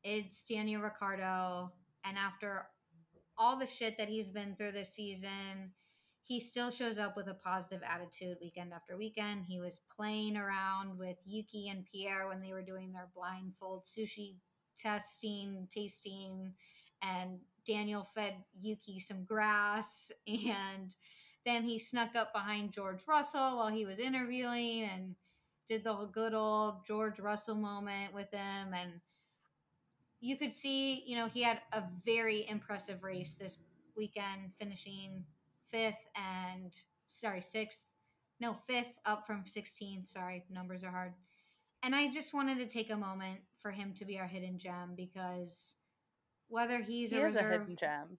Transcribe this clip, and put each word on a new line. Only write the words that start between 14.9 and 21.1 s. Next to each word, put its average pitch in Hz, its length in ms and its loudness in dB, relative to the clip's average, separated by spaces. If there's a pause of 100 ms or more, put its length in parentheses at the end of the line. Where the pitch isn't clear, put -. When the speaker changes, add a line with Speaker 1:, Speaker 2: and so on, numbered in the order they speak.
Speaker 1:
tasting, 190 840 -6 (480)
and 185 380 -2 (260)
Daniel 208 480 0
fed 208 200 0 (260)
Yuki 202 400 -4
some 185 240 -6
grass, 214 960 4
<laughs> - 100 -14
and 196 680 0 (500)